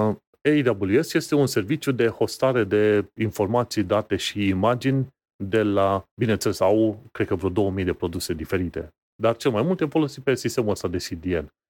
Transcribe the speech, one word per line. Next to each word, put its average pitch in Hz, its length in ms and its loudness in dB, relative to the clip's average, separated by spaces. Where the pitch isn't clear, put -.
A 139 380 2
W 101 220 2
S - 120 -6
este 156 220 -2
un 139 120 4
serviciu 123 440 -2
de 120 160 2
hostare 120 560 0
de 104 520 2
informații, 110 680 -2
date 104 320 0
și 101 320 -4
imagini 123 600 0
de 107 180 0
la, 98 440 2
bineînțeles, 107 440 -2
au, 107 520 2
cred - 160 -4
că 101 80 -2
vreo 92 140 -2
două 98 220 0
mii 95 140 -2
de 87 80 0
produse 90 400 -6
diferite. 82 560 -4
Dar 113 200 0
cel - 160 -2
mai 107 100 0
mult 175 200 -2
e 160 40 2
folosit 147 380 -2
pe 131 120 2
sistemul 110 360 -2
ăsta 95 160 -4
de 90 100 -4
C - 100 -6
D 82 180 -10
N. 85 260 -2